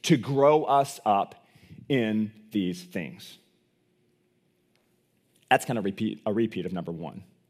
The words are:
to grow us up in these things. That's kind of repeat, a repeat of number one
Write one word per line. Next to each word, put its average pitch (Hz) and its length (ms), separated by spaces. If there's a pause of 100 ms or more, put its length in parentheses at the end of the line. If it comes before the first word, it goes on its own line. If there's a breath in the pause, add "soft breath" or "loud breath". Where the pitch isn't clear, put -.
to 165 120
grow 139 480
us 139 440
up 98 360 (460 loud breath)
in 110 420 (200)
these 90 320
things. - 560 (2000)
That's 131 160
kind 120 140
of 95 60
repeat, 101 380
a 110 80
repeat 104 360
of 87 40
number 85 200
one 85 320 (260)